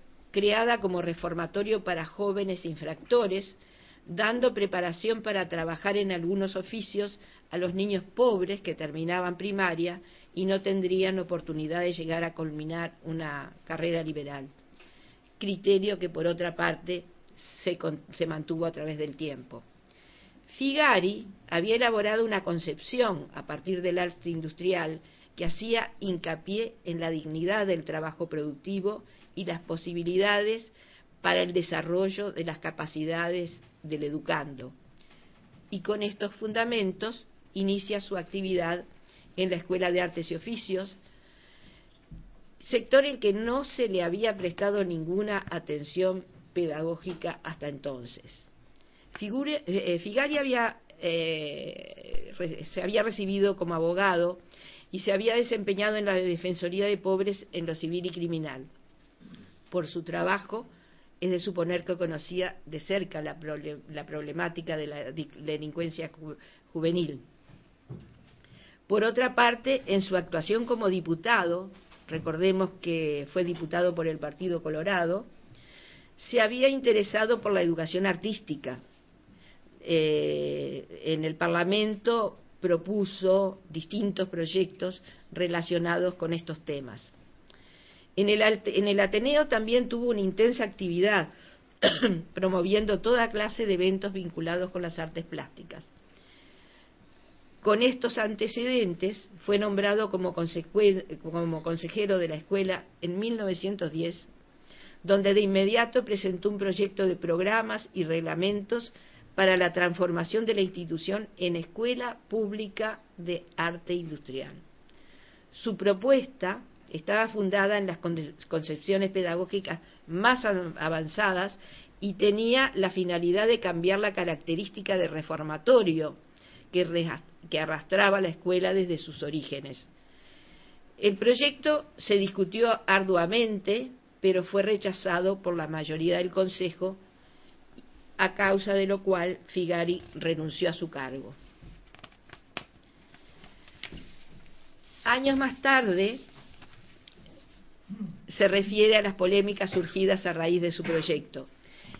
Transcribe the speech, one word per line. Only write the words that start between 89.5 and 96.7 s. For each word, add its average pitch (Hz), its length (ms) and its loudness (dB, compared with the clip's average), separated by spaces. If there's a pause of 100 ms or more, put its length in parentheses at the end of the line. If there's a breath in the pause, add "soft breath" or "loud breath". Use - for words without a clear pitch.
tuvo 233 220 0
una 208 100 0
intensa 220 440 2
actividad, 185 640 2 (520 loud breath)
<clears throat> - 540 2
promoviendo 190 680 2
toda 233 300 4
clase 208 340 -4
de 202 100 2
eventos 190 380 2
vinculados 175 580 -4
con 180 120 -6
las 170 160 -6
artes 165 260 -8
plásticas. - 640 -14 (1800 soft breath)